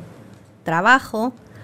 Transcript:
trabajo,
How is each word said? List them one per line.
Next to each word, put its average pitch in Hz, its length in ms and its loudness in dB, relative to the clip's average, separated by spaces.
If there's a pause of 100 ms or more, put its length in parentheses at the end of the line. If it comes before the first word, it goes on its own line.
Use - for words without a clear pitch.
(640)
trabajo, 220 680 0 (320)